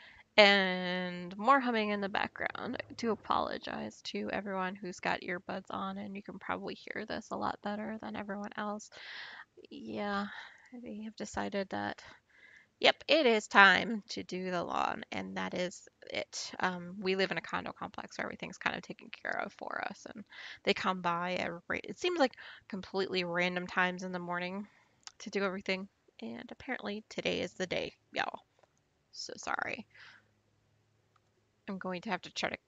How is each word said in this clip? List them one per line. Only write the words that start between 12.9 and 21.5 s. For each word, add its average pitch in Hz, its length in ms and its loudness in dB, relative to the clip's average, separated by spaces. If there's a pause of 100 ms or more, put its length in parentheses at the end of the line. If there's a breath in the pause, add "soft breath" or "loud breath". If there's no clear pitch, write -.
it 294 180 8
is 220 200 6
time 196 640 10
to 190 120 -6
do 185 280 -4
the 175 140 0
lawn, - 480 0
and 190 240 -6
that 185 160 -4
is 180 340 -4 (240)
it. - 400 -6 (100)
Um, 180 400 -2
we 190 140 2
live 190 160 4
in 180 60 -2
a 165 60 -2
condo - 300 -4
complex - 440 -10
where - 80 -2
everything's - 320 -8
kind - 180 0
of - 60 -4
taken - 300 -14
care - 280 -4
of - 140 -4
for - 380 -6
us, - 240 -12
and 208 100 -12 (400 loud breath)
they 196 80 4
come 190 300 0
by 175 320 0
every, 175 500 -4